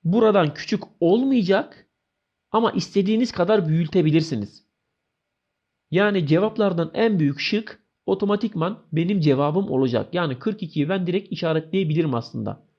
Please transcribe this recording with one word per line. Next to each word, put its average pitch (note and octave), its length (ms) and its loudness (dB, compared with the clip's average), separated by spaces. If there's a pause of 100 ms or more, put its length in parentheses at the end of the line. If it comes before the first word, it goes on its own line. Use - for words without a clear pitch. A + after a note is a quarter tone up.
Buradan G3 500 2
küçük - 300 -6 (160)
olmayacak G#3 880 0 (640)
ama A3+ 200 2
istediğiniz G#3+ 600 0
kadar F#3 360 2
büyütebilirsiniz. D#3 960 0 (1300)
Yani F#3+ 360 2
cevaplardan F#3 680 0
en G#3+ 260 0
büyük C#3+ 200 0
şık - 460 -6 (200)
otomatikman G3+ 840 -2
benim F3 280 0
cevabım D3+ 520 2
olacak. C3 420 0
Yani D#3 260 -4
kırk G#3+ 240 -4
ikiyi D#3 260 -4
ben F#3 180 -2
direkt F#3+ 240 -4
işaretleyebilirim D#3+ 840 -2
aslında. A2+ 520 -8 (140)